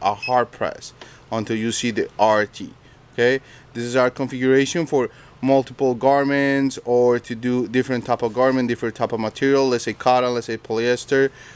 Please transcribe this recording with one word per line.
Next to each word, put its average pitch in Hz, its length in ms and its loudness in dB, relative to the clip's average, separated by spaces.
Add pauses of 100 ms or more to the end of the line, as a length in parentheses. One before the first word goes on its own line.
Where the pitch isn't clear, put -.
a 101 140 0
hard 120 380 -2
press - 400 -8 (400)
until 113 240 -4
you 113 160 -4
see - 180 -4
the 107 180 -2 (100)
R 107 280 2
T. - 260 -14 (400)
Okay, 127 280 0 (340)
this 117 100 -6
is 120 120 -4
our 127 140 4
configuration 131 760 0
for 127 240 0 (320)
multiple 131 520 0
garments 139 920 2
or 123 340 4
to 120 160 -10
do 123 340 -2
different 123 380 -2
type 123 160 0
of 113 100 -2
garment, 127 360 2
different 113 260 -4
type 117 180 -2
of 110 80 -4
material, 135 480 0
let's 120 160 0
say 113 80 -4
cotton, 123 420 2
let's 120 120 -6
say 113 100 -6
polyester. 123 760 0 (260)